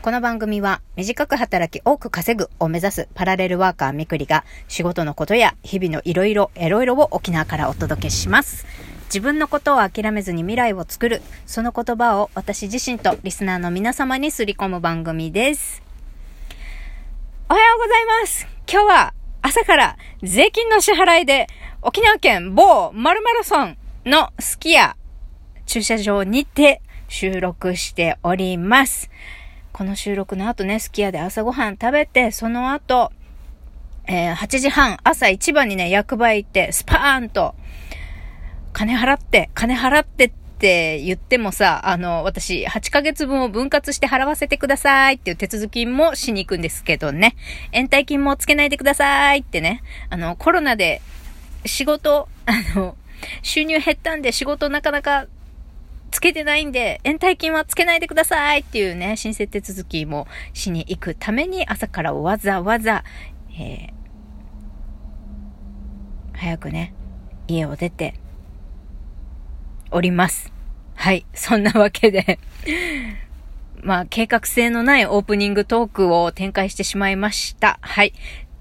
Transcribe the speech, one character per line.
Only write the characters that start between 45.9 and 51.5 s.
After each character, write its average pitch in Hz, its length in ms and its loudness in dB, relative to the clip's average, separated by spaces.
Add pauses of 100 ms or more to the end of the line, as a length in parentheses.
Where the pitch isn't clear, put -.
し - 160 -4
に 196 120 -4
行 185 120 -4
く - 20 -2
ん - 20 -6
で 165 80 -4
す - 140 -12
け 160 140 2
ど 143 160 -2
ね。 196 240 4 (340)
延 254 160 0
滞 277 180 4
金 277 200 0
も 277 100 2
つ - 120 -6
け 302 100 4
な 294 80 4
い 294 40 2
で 285 80 -2
く 277 60 -6
だ 277 120 4
さ 277 380 4
い 285 100 2
っ - 20 -14
て - 160 -4
ね。 175 200 -2 (300)
あ 185 60 -6
の、 170 180 -4
コ - 160 0
ロ 349 100 4
ナ 277 140 0
で 180 280 0 (640)